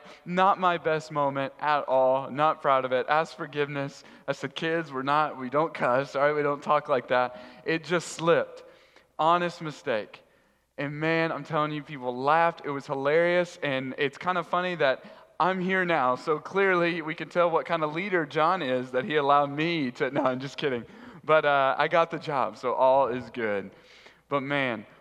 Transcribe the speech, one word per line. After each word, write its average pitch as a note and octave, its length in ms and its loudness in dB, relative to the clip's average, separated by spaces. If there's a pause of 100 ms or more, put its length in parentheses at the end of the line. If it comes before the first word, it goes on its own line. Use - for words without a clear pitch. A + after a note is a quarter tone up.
(240)
Not F#3 360 2
my F3+ 180 2
best D#3 340 -2
moment C#3 480 -2
at D3 260 0
all, C3 440 2
not D3 320 0
proud C3+ 240 2
of B2+ 60 -4
it. B2+ 180 0
Ask D#3 260 0
forgiveness. C#3+ 680 -6 (240)
I C#3 60 -2
said, C3+ 200 -10
"Kids, E3 400 -4
we're C3 80 -6
not, C#3+ 340 0
we B2+ 140 -8
don't D3+ 240 0
cuss, C#3 420 0
all C#3 60 0
right? D3 140 4
We D3 80 0
don't C#3+ 180 -2
talk D3+ 280 0
like B2+ 180 0
that." B2 340 0 (240)
It D#3+ 180 -2
just D#3+ 260 -2
slipped. D#3 540 0 (540)
Honest E3+ 460 0
mistake. C#3 580 -6 (560)
And D3 160 -4
man, E3 380 0
I'm C#3 140 -8
telling D3+ 260 -2
you, D3+ 100 -6
people B2+ 340 -6
laughed. D#3+ 500 2
It D3 40 -6
was C#3 160 -6
hilarious, E3+ 800 0
and C3 340 -4
it's C#3+ 220 -2
kind F3+ 180 -2
of E3 80 -4
funny F3+ 300 -2
that C#3 280 2 (340)
I'm F#3 220 2
here F#3 240 2
now, C#3+ 320 2
so D3+ 240 -2
clearly F3+ 640 2
we D#3 120 -6
can D3+ 140 -10
tell F3 220 2
what D#3+ 160 0
kind E3 180 -2
of D3+ 100 -2
leader F3+ 320 -2
John D#3+ 360 2
is B2+ 300 -2
that B2+ 120 0
he D3+ 140 0
allowed C#3+ 340 4
me D3+ 400 -2
to, C3 180 -2
no, C#3+ 140 -2
I'm C3 160 0
just C#3 160 -10
kidding. B2 300 -4 (400)
But, D#3 180 4
uh, C#3 340 4
I D3+ 120 2
got E3 200 4
the D#3+ 100 -4
job, B2 380 -2
so B2 160 -2
all C3 340 4
is A#2+ 240 -4
good. G2+ 400 -2 (580)
But C#3 140 0
man, C3 420 -2 (160)